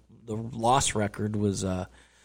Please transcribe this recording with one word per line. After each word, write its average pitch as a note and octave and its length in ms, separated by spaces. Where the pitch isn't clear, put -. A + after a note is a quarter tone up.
the A2+ 100
loss A#2 600
record G#2+ 400
was, G2+ 300
uh, F#2 200